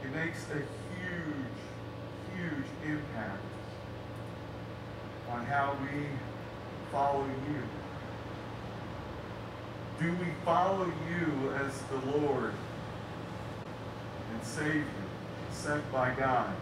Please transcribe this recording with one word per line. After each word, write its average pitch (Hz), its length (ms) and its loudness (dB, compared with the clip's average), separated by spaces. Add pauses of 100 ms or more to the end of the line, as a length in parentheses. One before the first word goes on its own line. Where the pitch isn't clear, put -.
It 135 120 0
makes 165 360 0
a 147 80 0 (360)
huge, 151 640 -2 (720)
huge 160 320 0 (200)
impact 113 560 -2 (1900)
on 120 160 0
how 143 360 6
we 147 260 0 (840)
follow 139 340 6
you. 135 360 0 (2500)
Do 170 140 4
we 180 140 2 (180)
follow 185 400 8
you 156 720 2
as 139 260 0
the 135 360 2
Lord 127 360 4 (1800)
and 113 120 -2
Savior 151 420 2 (680)
sent 147 400 0
by 127 200 6
God? 127 500 4